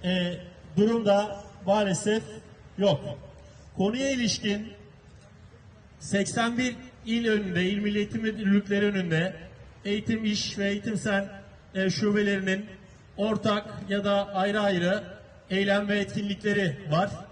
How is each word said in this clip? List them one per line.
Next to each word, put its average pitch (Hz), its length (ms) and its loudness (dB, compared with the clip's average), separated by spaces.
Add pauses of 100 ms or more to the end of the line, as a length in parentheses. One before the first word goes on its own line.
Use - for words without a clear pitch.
e, 180 300 0 (440)
durumda 208 640 4 (220)
maalesef 208 580 2 (540)
yok. 185 240 4 (760)
Konuya 247 340 0
ilişkin 214 640 -2 (1300)
seksen 233 580 0
bir 247 180 0 (300)
il 233 220 0
önünde, 190 360 2
il 202 140 0
milli 208 200 0
eğitim 208 240 -2
müdürlükleri 202 640 2
önünde 185 480 0 (520)
eğitim 214 400 -2
iş - 320 -2
ve 202 100 0
eğitim 202 300 -2
sen, 202 320 0 (460)
e, 190 140 2
şubelerinin 202 760 2 (520)
ortak 208 480 0 (240)
ya 196 140 0
da 202 300 0
ayrı 202 260 0
ayrı 196 440 2 (460)
eylem 202 380 2
ve 208 120 2
etkinlikleri 202 800 0 (120)
var. 180 200 2 (220)